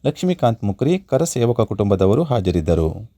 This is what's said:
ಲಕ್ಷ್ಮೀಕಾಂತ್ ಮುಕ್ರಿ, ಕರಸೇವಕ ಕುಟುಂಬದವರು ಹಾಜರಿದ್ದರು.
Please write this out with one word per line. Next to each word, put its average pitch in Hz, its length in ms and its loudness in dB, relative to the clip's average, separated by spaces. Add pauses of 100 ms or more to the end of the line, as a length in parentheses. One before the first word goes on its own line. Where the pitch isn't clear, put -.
ಲಕ್ಷ್ಮೀಕಾಂತ್ 147 580 -2
ಮುಕ್ರಿ, 127 360 -2
ಕರಸೇವಕ 123 640 -2
ಕುಟುಂಬದವರು 101 600 2
ಹಾಜರಿದ್ದರು. 85 960 -2